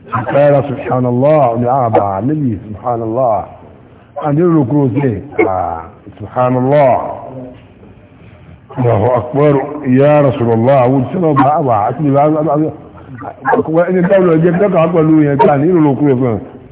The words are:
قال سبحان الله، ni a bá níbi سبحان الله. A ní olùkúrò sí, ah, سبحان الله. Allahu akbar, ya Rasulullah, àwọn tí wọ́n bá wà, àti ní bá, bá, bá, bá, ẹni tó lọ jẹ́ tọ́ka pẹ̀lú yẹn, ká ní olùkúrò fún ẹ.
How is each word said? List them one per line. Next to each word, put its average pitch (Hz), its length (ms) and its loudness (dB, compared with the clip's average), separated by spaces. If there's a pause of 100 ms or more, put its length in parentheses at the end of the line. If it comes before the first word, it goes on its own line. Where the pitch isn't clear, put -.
(260)
قال 143 380 2
سبحان 127 420 -4
الله، 127 520 2
ni 120 100 -2
a 123 220 0
bá 101 320 -2
níbi 135 360 -4
سبحان 107 440 -8
الله. 113 420 -2 (720)
A 151 180 -4
ní 151 80 0
olùkúrò 147 480 0
sí, 117 320 -2 (260)
ah, 87 340 -4 (380)
سبحان 127 360 -2
الله. 131 420 2 (1800)
Allahu 117 340 0
akbar, 139 420 0 (340)
ya 143 340 4
Rasulullah, 120 600 2
àwọn 127 220 2
tí 120 140 -6
wọ́n 160 180 0
bá 147 240 2
wà, 131 160 0 (100)
àti 127 180 -4
ní 143 80 0
bá, 143 180 2
bá, 156 120 0
bá, 151 140 -2
bá, - 1300 -4
ẹni 185 140 0
tó 196 180 2
lọ 175 180 4
jẹ́ 170 220 2
tọ́ka 180 280 2
pẹ̀lú 160 360 2
yẹn, 143 140 0
ká 147 200 2
ní 151 140 0
olùkúrò 147 440 2
fún 123 200 -2
ẹ. 87 40 -6 (320)